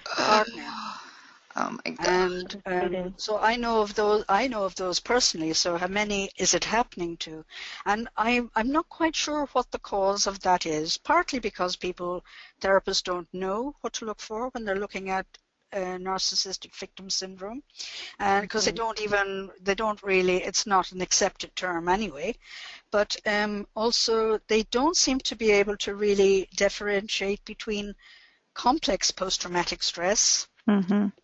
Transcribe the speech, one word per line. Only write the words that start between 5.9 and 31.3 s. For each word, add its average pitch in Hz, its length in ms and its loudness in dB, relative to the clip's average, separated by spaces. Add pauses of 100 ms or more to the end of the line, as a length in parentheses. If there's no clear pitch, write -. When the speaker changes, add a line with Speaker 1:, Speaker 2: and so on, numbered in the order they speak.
Speaker 1:
is 185 160 2
it 170 100 2
happening 180 540 -2
to? 156 260 -12 (420)
And 214 300 0
I, 240 280 2 (120)
I'm 226 160 0
not 311 160 2
quite 330 280 0
sure 294 380 -2
what 247 180 0
the 233 80 -6
cause 202 480 0
of 196 140 -4
that 180 260 2
is, 156 300 -2
partly 302 420 2
because 185 360 -2
people, 175 480 -6 (380)
therapists 190 420 4
don't 180 300 -4
know 190 480 -4
what 226 120 -6
to - 120 -8
look 208 160 -8
for 233 280 -6
when 233 140 -10
they're 202 220 -2
looking 190 240 -8
at, 190 160 -2 (480)
uh, 185 240 -4 (120)
narcissistic 190 680 -4
victim 196 340 -14
syndrome, 190 540 -8 (560)
and 202 300 2
'cause 214 160 0
they 226 60 2
Speaker 3:
Mm-hmm. 170 140 -4
Speaker 1:
don't 214 160 -6
even, 196 580 0
they 190 160 0
don't 214 280 -2
really, 185 400 4
it's - 240 -2
not 190 240 2
an 185 100 -6
accepted - 540 0
term 175 340 -2
anyway, 190 460 0 (560)
but, 208 340 2
um, 208 500 0
also 220 720 2
they 214 160 4 (140)
don't 311 180 4
seem 262 260 4
to - 140 -4
be 220 160 4
able 202 260 4
to 202 180 -4
really 196 600 4
differentiate 202 880 0
between 208 520 -6 (580)
complex 247 580 2
post-traumatic 180 720 -2
stress, - 640 2 (200)
Speaker 2:
Mm-hmm. 202 400 4 (160)